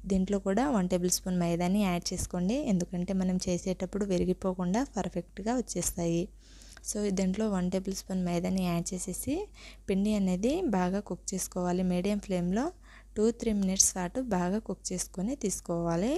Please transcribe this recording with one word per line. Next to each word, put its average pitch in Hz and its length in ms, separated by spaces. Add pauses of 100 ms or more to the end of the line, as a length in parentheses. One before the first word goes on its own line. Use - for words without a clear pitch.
(120)
దీంట్లో 190 340
కూడా 196 180 (100)
వన్ 185 180
టేబుల్ 180 220
స్పూన్ 185 280
మైదాని 175 440
యాడ్ 175 240
చేసుకోండి, 180 460 (160)
ఎందుకంటే 180 400 (100)
మనం 185 140 (100)
చేసేటప్పుడు 185 640
విరిగిపోకుండా 180 720 (140)
పర్ఫెక్ట్గా 190 640
వచ్చేస్తాయి. 170 640 (680)
So - 80 (220)
దీంట్లో 190 260 (100)
వన్ 180 180
టేబుల్ 190 280
స్పూన్ 190 260
మైదాని 180 400
యాడ్ 170 240
చేసేసి 185 440 (520)
పిండి 202 320
అనేది 190 320 (240)
బాగా 185 240 (100)
కుక్ 175 220
చేసుకోవాలి. 180 600
మీడియం 202 320
ఫ్లేమ్లో 185 400 (520)
టూ 214 80 (140)
త్రీ 226 220
మినిట్స్ 190 360
పాటు 180 240 (140)
బాగా 180 320
కుక్ - 240
చేసుకొని 185 440 (100)
తీసుకోవాలి. 170 720